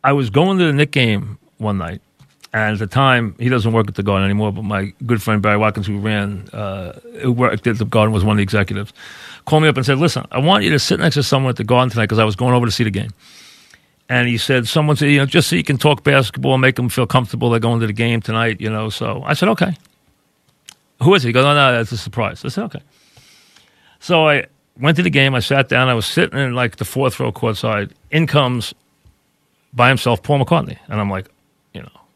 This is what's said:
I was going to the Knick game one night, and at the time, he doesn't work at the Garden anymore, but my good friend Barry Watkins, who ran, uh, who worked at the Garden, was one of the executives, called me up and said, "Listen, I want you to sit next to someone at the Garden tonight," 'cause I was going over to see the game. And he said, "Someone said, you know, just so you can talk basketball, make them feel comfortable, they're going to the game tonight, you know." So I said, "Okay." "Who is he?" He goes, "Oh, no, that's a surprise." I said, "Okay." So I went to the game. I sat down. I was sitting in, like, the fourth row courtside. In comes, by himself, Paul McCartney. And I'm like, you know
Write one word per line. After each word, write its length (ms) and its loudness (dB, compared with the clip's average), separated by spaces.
I 80 4
was 180 0
going 300 2
to 60 4
the 80 2
Knick 180 2
game 480 0
one 200 -4
night, 240 -8
and 200 0
at 60 -4
the 60 -4
time, 540 2
he 80 -2
doesn't 240 0
work 160 2
at 80 -10
the 80 -4
Garden 220 2
anymore, 260 0
but 120 -8
my 300 -4
good 180 0
friend 180 0
Barry 160 2
Watkins, 300 0
who 120 -4
ran, 520 -4
uh, 480 -10
who 100 0
worked 340 0
at 120 0
the 80 -2
Garden, 280 2
was 120 2
one 80 2
of 40 2
the 60 2
executives, 480 -2
called 180 4
me 60 6
up 80 0
and 80 -2
said, 140 2
"Listen, 340 0
I 60 -2
want 260 2
you 60 2
to 80 2
sit 200 0
next 160 0
to 80 0
someone 280 0
at 40 -4
the 80 -6
Garden 260 2
tonight," 200 -2
'cause 100 2
I 60 4
was 100 -2
going 180 0
over 120 2
to 60 0
see 120 -2
the 80 0
game. 200 -6
And 180 0
he 100 -2
said, 300 0
"Someone 300 0
said, 140 2
you 80 4
know, 60 2
just 220 2
so 80 -2
you 80 0
can 140 -2
talk 260 2
basketball, 540 2
make 180 2
them 140 -2
feel 180 -2
comfortable, 440 0
they're 100 2
going 180 0
to 80 -2
the 60 -4
game 260 -2
tonight, 400 -4
you 100 -6
know." 200 -6
So 360 -8
I 80 0
said, 140 0
"Okay." 300 0
"Who 120 6
is 80 2
he?" 60 0
He 40 -2
goes, 120 4
"Oh, 80 4
no, 180 4
that's 220 -2
a 40 -6
surprise." 460 -6
I 60 -6
said, 160 -6
"Okay." 160 -12
So 260 2
I 200 0
went 180 2
to 80 0
the 60 2
game. 260 2
I 60 0
sat 260 2
down. 220 2
I 40 2
was 120 -2
sitting 340 -2
in, 160 -2
like, 220 -4
the 80 -6
fourth 340 -4
row 140 -4
courtside. 580 -4
In 160 0
comes, 460 0
by 160 4
himself, 340 0
Paul 220 2
McCartney. 320 -2
And 140 -4
I'm 80 -2
like, 180 -6
you 80 -16
know 80 -20